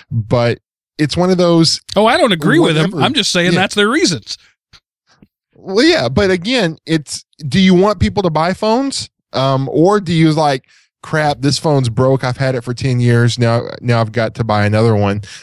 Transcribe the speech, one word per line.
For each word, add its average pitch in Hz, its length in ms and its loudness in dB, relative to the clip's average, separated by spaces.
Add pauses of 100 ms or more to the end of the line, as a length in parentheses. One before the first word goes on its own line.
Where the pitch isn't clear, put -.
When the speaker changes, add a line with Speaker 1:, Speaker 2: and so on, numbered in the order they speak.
(120)
Speaker 1:
but 120 480 -2 (380)
it's 151 180 -2
one 175 140 0
of 185 80 2
those 170 420 2 (160)
Speaker 2:
Oh, 220 120 4
I 262 100 2
don't 269 160 0
agree 180 260 2
with 185 160 2
them. 160 160 0
Speaker 1:
whatever. 165 140 -2
Speaker 2:
I'm 247 80 0
just - 180 -2
saying 175 220 0
Speaker 1:
Yeah. 180 60 2
Speaker 2:
that's 196 160 -2
their 208 120 2
reasons. 233 500 -2 (1160)
Speaker 1:
Well, 202 300 -2
yeah, 320 240 2
but 190 200 0
again, 185 560 -2
it's, - 380 -4 (240)
do 127 100 -2
you 190 160 4
want 190 280 2
people 208 220 0
to 180 60 -2
buy 160 240 0
phones? 240 560 -2 (220)
Um, 135 400 0
or 196 300 4
do 175 100 -8
you, 160 220 2
like, 147 320 0 (380)
"Crap, 151 360 -2
this 139 180 0
phone's 139 300 0
broke. 131 380 0
I've 123 120 -4
had 131 180 -2
it 117 100 -8
for 123 80 -6
ten 127 260 -2
years. 120 400 2
Now, 117 300 0 (100)
now 120 220 0
I've 110 100 -4
got 113 240 -4
to 113 80 -4
buy 107 220 2
another 107 300 2
one. 101 260 0 (220)